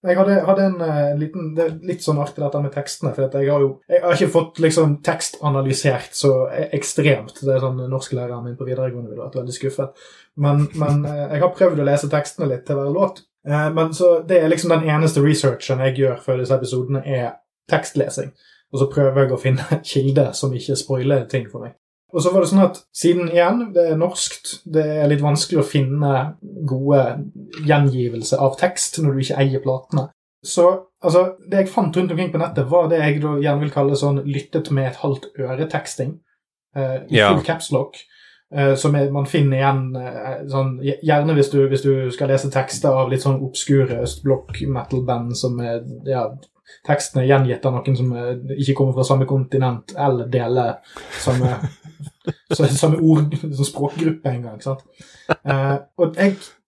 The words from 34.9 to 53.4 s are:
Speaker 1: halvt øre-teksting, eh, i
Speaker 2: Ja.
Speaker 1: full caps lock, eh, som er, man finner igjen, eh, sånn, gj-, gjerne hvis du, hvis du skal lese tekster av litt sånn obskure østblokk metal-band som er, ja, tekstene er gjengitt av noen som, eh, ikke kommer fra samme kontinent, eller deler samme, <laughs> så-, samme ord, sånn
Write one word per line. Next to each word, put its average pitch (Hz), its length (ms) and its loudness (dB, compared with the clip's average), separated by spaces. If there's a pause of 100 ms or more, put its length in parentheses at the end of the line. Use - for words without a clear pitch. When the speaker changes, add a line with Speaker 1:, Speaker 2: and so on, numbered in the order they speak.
Speaker 1:
halvt 139 340 -4
øre-teksting, 135 800 -6 (640)
eh, 131 340 -4
i 123 100 2
Speaker 2:
Ja. 185 140 6
Speaker 1:
full 143 100 0
caps 165 280 -6
lock, - 260 -2 (540)
eh, 139 240 2
som 143 200 0
er, 139 160 2
man 139 140 -2
finner 139 320 2
igjen, 135 380 0
eh, 127 520 -10
sånn, 135 320 -2
gj-, 139 240 -4
gjerne 151 320 2
hvis 139 160 4
du, 139 160 4
hvis 135 160 0
du 131 280 2
skal 135 180 -2
lese 135 200 2
tekster - 400 -2
av 131 200 2
litt 131 120 0
sånn 135 220 0
obskure 131 580 0
østblokk - 640 -2
metal-band 123 680 -4
som 123 240 -4
er, 117 220 -4 (240)
ja, 127 240 -2 (560)
tekstene 147 380 0
er 131 80 2
gjengitt 131 340 2
av 131 80 0
noen 127 240 0
som, 123 160 0
eh, 120 220 -6 (200)
ikke 139 200 0
kommer 131 180 2
fra 127 100 0
samme 131 220 2
kontinent, 131 720 -2
eller 127 300 0
deler 120 500 -2 (400)
samme, 127 420 0 (440)
<laughs> - 500 -8
så-, 143 140 4
samme 151 340 2
ord, 151 380 4
sånn 139 260 -4